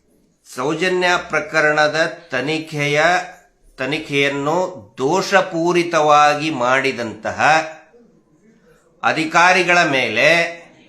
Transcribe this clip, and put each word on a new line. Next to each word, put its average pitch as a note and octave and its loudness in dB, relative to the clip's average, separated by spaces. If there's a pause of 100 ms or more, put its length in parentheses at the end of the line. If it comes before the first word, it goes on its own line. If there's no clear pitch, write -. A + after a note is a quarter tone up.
(540)
ಸೌಜನ್ಯ F3+ -2 (200)
ಪ್ರಕರಣದ D3+ 0 (120)
ತನಿಖೆಯ, D3 -2 (760)
ತನಿಖೆಯನ್ನು C#3+ -4
ದೋಷಪೂರಿತವಾಗಿ E3 2
ಮಾಡಿದಂತಹ A#2+ -2 (1600)
ಅಧಿಕಾರಿಗಳ E3+ 2
ಮೇಲೆ C#3+ 2 (320)